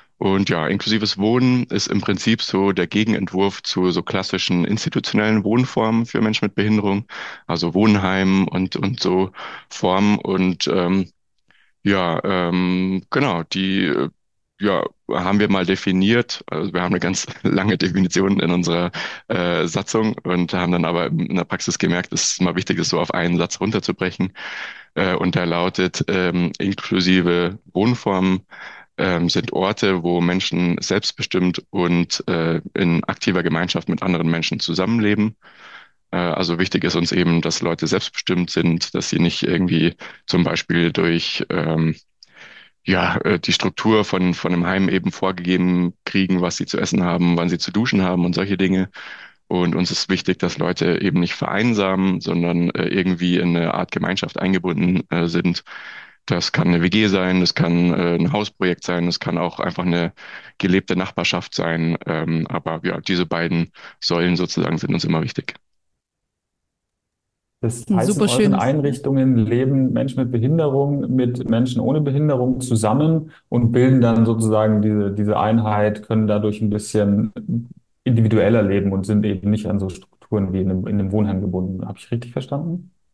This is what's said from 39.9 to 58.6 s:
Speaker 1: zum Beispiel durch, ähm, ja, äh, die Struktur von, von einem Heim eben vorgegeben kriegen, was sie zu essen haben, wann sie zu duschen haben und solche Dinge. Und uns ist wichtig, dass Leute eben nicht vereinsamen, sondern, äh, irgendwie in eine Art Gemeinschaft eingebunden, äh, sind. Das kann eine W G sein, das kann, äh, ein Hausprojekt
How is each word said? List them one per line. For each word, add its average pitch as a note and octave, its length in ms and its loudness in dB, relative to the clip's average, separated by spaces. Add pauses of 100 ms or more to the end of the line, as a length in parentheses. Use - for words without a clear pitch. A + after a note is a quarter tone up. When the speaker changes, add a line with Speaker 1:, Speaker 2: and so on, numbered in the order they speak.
Speaker 1:
zum F2+ 160 2
Beispiel E2+ 480 0
durch, - 580 0
ähm, D#2+ 460 0 (880)
ja, F2 340 0
äh, F2+ 200 0
die - 140 -4
Struktur G#2+ 520 2
von, F2+ 300 0
von F2+ 180 -2
einem F2 140 0
Heim F#2 220 2
eben F#2 240 0
vorgegeben F2+ 840 0 (100)
kriegen, F#2+ 360 0
was F2 160 -2
sie - 100 -6
zu - 100 -6
essen - 280 0
haben, F2 320 2
wann E2+ 120 0
sie E2+ 100 -2
zu - 120 -6
duschen G#2 320 0
haben F2+ 220 0
und F2+ 100 0
solche G2 220 -2
Dinge. F#2+ 340 0 (560)
Und F2+ 300 0
uns F2+ 160 0
ist - 160 -4
wichtig, F#2 320 -2
dass F2 180 -2
Leute F2 440 0
eben F2+ 180 2
nicht E2+ 140 0
vereinsamen, F#2+ 840 0
sondern, F2 500 0
äh, - 180 -2
irgendwie F2+ 480 0
in E2+ 200 2
eine E2 180 0
Art - 180 -4
Gemeinschaft - 480 -4
eingebunden, F2+ 720 0
äh, E2+ 180 0
sind. F2 340 -2 (680)
Das F2 220 -2
kann F2 160 0
eine E2+ 140 2
W F2 80 2
G G#2+ 160 2
sein, F#2 340 2
das F2 140 0
kann, F2 400 2
äh, F2 220 0
ein E3+ 160 0
Hausprojekt G2 520 -2